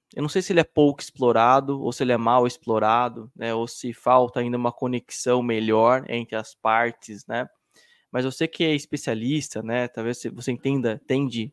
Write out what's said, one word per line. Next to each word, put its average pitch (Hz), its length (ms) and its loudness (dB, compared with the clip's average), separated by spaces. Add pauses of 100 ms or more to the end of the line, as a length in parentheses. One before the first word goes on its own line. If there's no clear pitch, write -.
(160)
eu - 60 -4
não 147 80 -2
sei 190 120 0
se 190 120 -4
ele 170 60 6
é 160 40 4
pouco 147 380 4
explorado 131 800 2
ou 120 100 -2
se 143 120 -4
ele 127 80 2
é 120 60 4
mal 120 300 4
explorado, 117 880 0
né, 117 180 -6
ou 117 140 -4
se 120 260 -10
falta 127 460 4
ainda 120 180 -2
uma 120 140 -2
conexão 123 720 -2
melhor 113 680 2
entre 117 260 -6
as 110 200 -8
partes, 113 720 -2
né? 117 200 -6 (640)
Mas 127 140 -2
você 131 220 -2
que - 160 -4
é 160 100 2
especialista, 139 880 -4
né, 120 260 -4
talvez 117 300 -6
você, - 120 -8
você 120 220 -8
entenda, 120 520 -2
entende, 127 480 -2